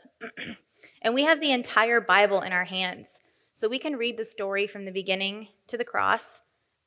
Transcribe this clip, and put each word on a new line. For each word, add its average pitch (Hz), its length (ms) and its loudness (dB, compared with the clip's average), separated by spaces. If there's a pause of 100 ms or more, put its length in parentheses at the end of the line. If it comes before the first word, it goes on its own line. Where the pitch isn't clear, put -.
(380)
<clears throat> - 200 -12 (460)
And 226 100 2
we 269 100 4
have 311 160 4
the 294 140 2
entire 233 480 2
Bible 196 400 6
in 185 100 -4
our 180 140 0
hands, 185 540 -6 (340)
so 220 160 -2
we 254 100 -4
can 302 160 -4
read 233 220 -4
the 220 80 -6
story 196 420 -4
from 202 160 -12
the 190 80 -10
beginning 196 560 -4 (200)
to 240 100 -8
the 233 80 -4
cross, - 560 0 (460)